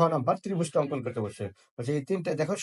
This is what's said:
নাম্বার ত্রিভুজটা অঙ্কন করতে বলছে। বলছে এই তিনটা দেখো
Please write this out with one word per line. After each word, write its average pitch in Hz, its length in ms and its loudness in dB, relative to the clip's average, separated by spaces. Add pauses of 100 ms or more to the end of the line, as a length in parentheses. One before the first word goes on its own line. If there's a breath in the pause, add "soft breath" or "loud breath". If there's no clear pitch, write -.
(140)
নাম্বার 131 300 2
ত্রিভুজটা 175 380 -2
অঙ্কন 139 240 -2
করতে 123 200 -4
বলছে। 101 180 -6 (320 soft breath)
বলছে 123 220 -4
এই 143 120 -2
তিনটা 180 200 0 (120)
দেখো 156 220 0